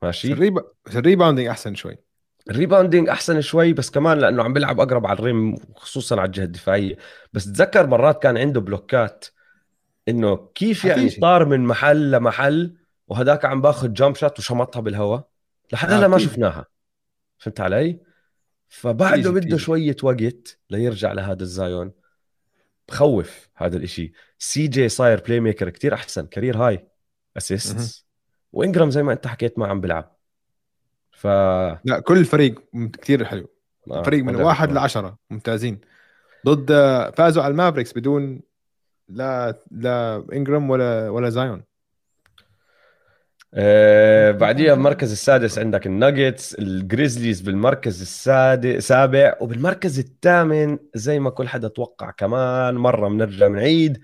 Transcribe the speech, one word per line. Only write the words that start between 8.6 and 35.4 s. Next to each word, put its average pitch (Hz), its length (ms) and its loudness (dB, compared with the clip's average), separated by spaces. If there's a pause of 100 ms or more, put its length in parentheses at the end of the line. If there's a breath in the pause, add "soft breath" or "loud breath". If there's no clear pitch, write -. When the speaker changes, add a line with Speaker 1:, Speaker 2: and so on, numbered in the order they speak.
Speaker 1:
بلوكات، 101 640 -4 (840)
إنه 113 480 -2
كيف 202 300 -2
يعني 156 160 2
Speaker 2:
حتيجي. - 200 -2
Speaker 1:
طار 170 240 4
من 139 140 2
محل 139 520 2
لمحل، 139 640 0 (320)
وهداك 131 380 0
عم 131 160 -2
باخد 135 320 0
جامب 135 220 2
شوت 147 240 -4
وشمطها 120 400 -6
بالهواء. 104 480 -4 (460)
لحد 160 180 -2
Speaker 2:
آه، 208 80 2
Speaker 1:
هلا 202 80 6
ما 185 80 4
Speaker 2:
حتيجي. 180 140 2
Speaker 1:
شفناها، 92 360 -4 (720)
فهمت - 220 -12
علي؟ 120 400 -2 (680)
فبعده 123 440 -4
Speaker 2:
حتيجي، 185 180 2
Speaker 1:
بده 180 100 0
Speaker 2:
حتيجي. 165 180 -2
Speaker 1:
شوية 156 460 -2
وقت 123 540 -4 (120)
ليرجع 104 420 -4
لهذا 95 320 -6
الزايون. 90 480 -8 (960)
بخوف 123 680 -2
هذا 87 220 -4
الإشي. 82 360 -10 (240 soft breath)
سي 151 300 -4
جي 123 220 0
صاير 117 300 2
بلاي 117 200 -2
ميكر 104 300 -2
كتير 135 240 -4
أحسن، - 320 -8
كارير 113 320 -6
هاي 113 300 -2 (500)
أسيستس. 104 680 -10
Speaker 2:
مهم. - 40 -20 (440)
Speaker 1:
وإنجرام 165 380 0
زي 143 120 0
ما 139 100 -2
أنت 135 140 -8
حكيت 117 320 -6
ما 107 80 -4
عم 98 140 -4
بلعب. 82 340 -6 (960)
ف - 160 -8
Speaker 2:
لا، 95 720 0
كل 175 180 4
الفريق 147 460 2 (100)
م-، 117 140 -6
كتير 123 380 -2
حلو. - 240 -10 (420)
Speaker 1:
آه، 73 80 -6
Speaker 2:
الفريق 139 240 -2
من 127 120 -4
Speaker 1:
هذا - 80 0
Speaker 2:
واحد 160 240 2
Speaker 1:
بيكون. 139 140 -2
Speaker 2:
لعشرة 107 360 -4 (120)
ممتازين. 107 520 -6 (640 soft breath)